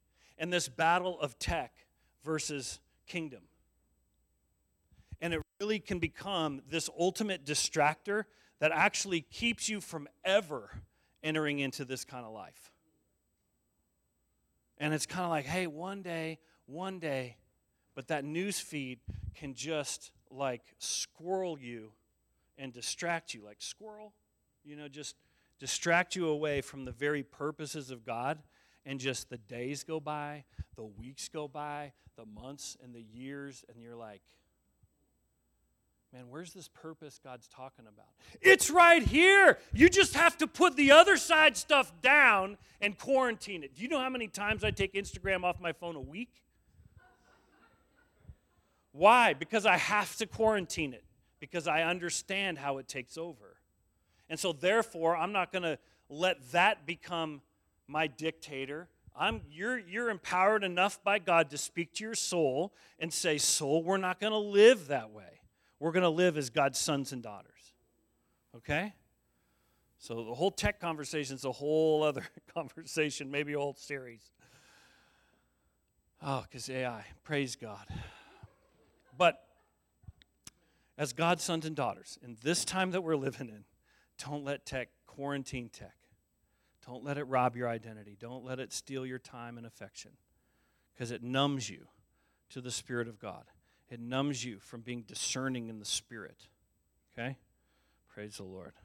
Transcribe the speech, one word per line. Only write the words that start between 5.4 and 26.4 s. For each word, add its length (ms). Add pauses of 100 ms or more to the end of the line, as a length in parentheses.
really 200
can 200
become 720
this 300
ultimate 480
distractor 800 (320)
that 120
actually 520
keeps 480
you 100
from 260 (200)
ever 560 (400)
entering 380
into 260
this 180
kind 220
of 80
life. 400 (2000)
And 160
it's 140
kinda 220
like, 180
"Hey, 200
one 360
day, 360 (280)
one 320
day," 400 (560)
but 140
that 140
news 380
feed 400 (320)
can 220
just, 580 (180)
like, 480
squirrel 800
you 360 (640)
and 160
distract 580
you, 80
like 220
squirrel, 500 (520)
you 120
know, 100
just 300 (420)
distract 560
you 140
away 320